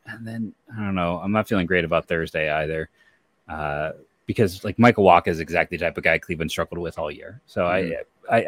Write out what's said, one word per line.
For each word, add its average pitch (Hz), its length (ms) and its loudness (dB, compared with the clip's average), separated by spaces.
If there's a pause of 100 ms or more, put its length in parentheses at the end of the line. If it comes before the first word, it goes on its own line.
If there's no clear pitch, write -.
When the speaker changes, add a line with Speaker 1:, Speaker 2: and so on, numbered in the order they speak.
Speaker 1:
And 113 200 -16
then, 113 280 -8 (220)
I 107 80 -8
don't 98 120 -4
know, 87 280 -2
I'm 98 80 -4
not 107 160 0
feeling 92 200 0
great 87 180 2
about 82 220 0
Thursday 80 440 -2
either. 78 380 -4 (580)
Uh, 76 440 -6 (340)
because, 98 380 -2
like, 104 160 -6
Michael 113 260 6
Wacha 87 220 8
is 82 120 0
exactly 82 380 -2
the 85 80 -2
type 80 120 -4
of 85 60 -8
guy 82 140 4
Cleveland 80 340 -6
struggled 85 280 -6
with 82 200 -6
all 78 120 -6
year. 82 340 -18
So 92 200 -2
I, 92 180 0
Speaker 2:
Mm-hmm. - 500 -6
Speaker 1:
I, 117 140 4